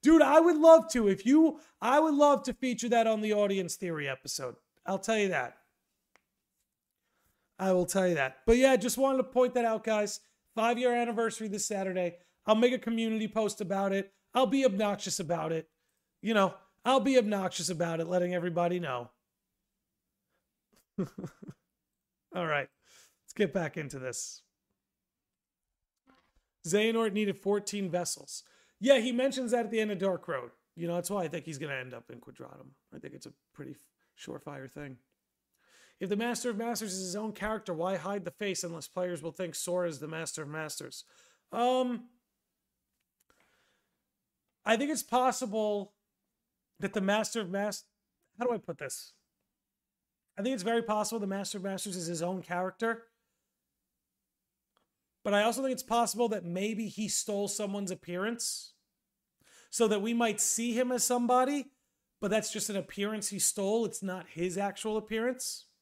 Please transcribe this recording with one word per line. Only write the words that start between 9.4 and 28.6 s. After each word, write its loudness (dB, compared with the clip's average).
that 2
out, 0
guys. -2
Five-year 2
anniversary -2
this -6
Saturday. -2
I'll 6
make 4
a -2
community -2
post -2
about -2
it. -2
I'll 4
be 2
obnoxious 0
about -4
it. -6
You 0
know, 4
I'll 4
be 4
obnoxious -2
about -2
it, -4
letting 0
everybody 0
know. -6
<laughs> -8
All -4
right, -2
let's -20
get 0
back -4
into -8
this. -10
Xehanort 0
needed -2
fourteen -4
vessels. -6